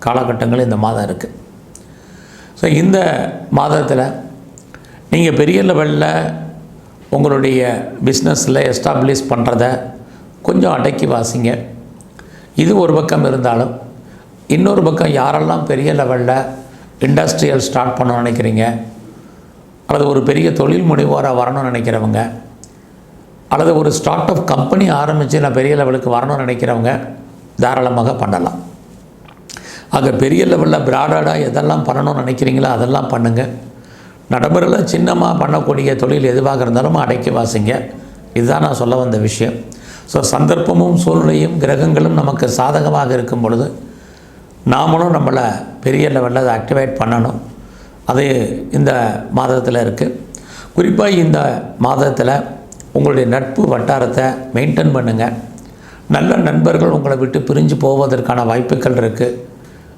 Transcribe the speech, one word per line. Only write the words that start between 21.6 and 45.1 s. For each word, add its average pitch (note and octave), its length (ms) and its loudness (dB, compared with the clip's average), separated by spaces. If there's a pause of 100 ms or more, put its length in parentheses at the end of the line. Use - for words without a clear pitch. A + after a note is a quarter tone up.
நினைக்கிறவங்க A2+ 580 -2 (1160)
அல்லது D#3 280 2
ஒரு D3+ 160 2
ஸ்டார்ட் D#3+ 360 -2
அப் E3 180 -2
கம்பெனி D3 440 2
ஆரம்பிச்சு D3 480 0
நான் C#3+ 140 0
பெரிய C3 220 2
லெவலுக்கு B2+ 420 0
வரணும்னு C3 320 -2
நினைக்கிறவங்க B2 600 -2 (480)
தாராளமாக B2 580 0
பண்ணலாம். F2+ 440 -2 (1300)
ஆக C3+ 200 2
பெரிய C#3 360 2
லெவல்ல D#3 360 2
பிராடடா D3+ 540 0
எதெல்லாம் D3+ 480 0
பண்ணணும்னு C#3+ 420 0
நினைக்கிறீங்களோ C3 360 0
அதெல்லாம் C3 460 0
பண்ணுங்க. A#2 400 0 (840)
நடைமுறையில D3+ 640 2
சின்னமா F3 440 2
பண்ணக்கூடிய C#3+ 560 0
தொழில் C#3 280 0
எதுவாக C3 380 0
இருந்தாலும் A#2+ 320 2
அடக்கி B2 360 0
வாசிங்க. A#2 600 -2 (440)
இதுதான் B2+ 260 2
நான் D3+ 140 0
சொல்ல B2 220 0
வந்த A#2 220 0
விஷயம். G#2+ 360 0 (520)
So, - 160 -2
சந்தர்ப்பமும் E3+ 720 2
சூழ்நிலையும் D#3+ 640 2
கிரகங்களும் D#3 560 2
நமக்கு C#3 340 0
சாதகமாக C#3+ 640 0
இருக்கும் A#2 260 -2
பொழுது A2+ 320 0 (960)
நாமளும் D#3+ 440 2